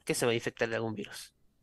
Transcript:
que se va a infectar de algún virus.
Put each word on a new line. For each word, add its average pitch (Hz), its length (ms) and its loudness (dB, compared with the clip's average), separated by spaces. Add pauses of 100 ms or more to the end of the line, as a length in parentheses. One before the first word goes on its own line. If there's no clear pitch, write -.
que 160 100 0
se 143 100 2
va 117 80 6
a - 20 4
infectar 117 340 0
de 113 80 -2
algún 113 180 -2
virus. - 380 -10 (300)